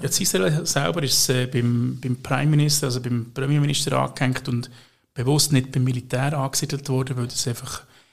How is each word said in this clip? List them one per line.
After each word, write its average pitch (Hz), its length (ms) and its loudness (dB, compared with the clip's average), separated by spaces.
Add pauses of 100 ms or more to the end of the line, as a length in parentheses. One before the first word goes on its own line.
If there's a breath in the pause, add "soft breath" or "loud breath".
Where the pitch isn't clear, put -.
Ja, - 0 -
in 143 80 -2
Israel 180 560 2
selber 165 380 0
ist 127 100 0
es, - 160 2
äh, 127 160 2
beim, 120 560 0
beim 123 220 -2
Prime 135 240 0
Minister, 147 400 4
also 127 140 -2
beim 120 300 -4
Premierminister 139 680 0
angehängt 131 500 -2
und 120 220 -2 (420 loud breath)
bewusst 139 380 2
nicht 131 200 2
beim 127 120 2
Militär 127 520 0
angesiedelt 139 540 -4
worden, 131 260 0
weil 120 120 -4
es - 200 -4
einfach - 360 -8 (300 soft breath)